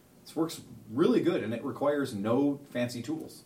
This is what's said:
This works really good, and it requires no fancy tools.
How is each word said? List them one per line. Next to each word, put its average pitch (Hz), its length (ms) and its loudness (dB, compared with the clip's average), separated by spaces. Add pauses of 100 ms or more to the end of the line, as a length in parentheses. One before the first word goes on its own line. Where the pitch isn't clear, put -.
(240)
This - 120 -18
works 165 260 -2 (300)
really 196 280 6
good, 170 240 2
and 107 100 -4
it 117 100 -6
requires 139 520 0
no 127 440 2 (120)
fancy 120 320 -2
tools. - 420 -8